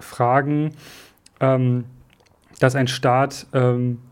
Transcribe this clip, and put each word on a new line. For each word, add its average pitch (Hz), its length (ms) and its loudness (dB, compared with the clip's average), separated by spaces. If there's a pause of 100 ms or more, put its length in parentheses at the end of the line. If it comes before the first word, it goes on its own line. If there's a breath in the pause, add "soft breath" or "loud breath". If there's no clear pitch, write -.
Fragen, 143 720 -2 (680 loud breath)
ähm, 127 440 2 (760)
dass 131 140 4
ein 131 140 -2
Staat, 131 640 -2
ähm, 123 460 -2 (140)